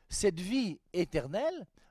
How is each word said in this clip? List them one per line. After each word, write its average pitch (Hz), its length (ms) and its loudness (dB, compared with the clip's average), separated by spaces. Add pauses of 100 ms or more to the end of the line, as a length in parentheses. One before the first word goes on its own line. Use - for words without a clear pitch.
cette 180 300 2
vie 202 400 0 (120)
éternelle 180 760 -2 (240)